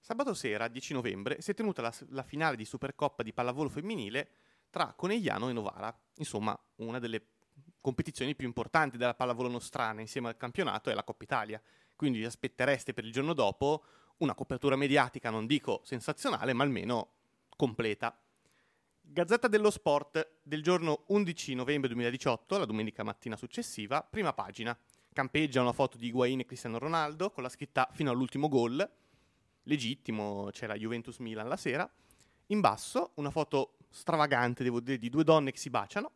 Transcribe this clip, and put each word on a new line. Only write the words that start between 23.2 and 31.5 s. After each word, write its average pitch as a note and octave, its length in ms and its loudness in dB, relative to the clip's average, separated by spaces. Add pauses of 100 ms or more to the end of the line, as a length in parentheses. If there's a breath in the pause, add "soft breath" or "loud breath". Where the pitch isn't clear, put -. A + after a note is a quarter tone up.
successiva, B2 680 -4
prima F#3 300 -2
pagina. G#2 420 -4 (380 soft breath)
Campeggia C3+ 480 2
una B2 140 6
foto B2+ 240 2
di A#2 80 -6
Higuain B2+ 340 2
e A#2+ 60 -2
Cristiano A#2 320 -6
Ronaldo D#3 520 -2
con C3+ 120 -10
la B2+ 80 -6
scritta - 420 0
"Fino D3 180 0
all'ultimo C3 380 0
gol". C3+ 420 2 (760 soft breath)
Legittimo, A2 840 -2
c'è - 160 -10
la G#2+ 100 -4
Juventus A2+ 420 -6
Milan A2 280 -8
la C3+ 120 -2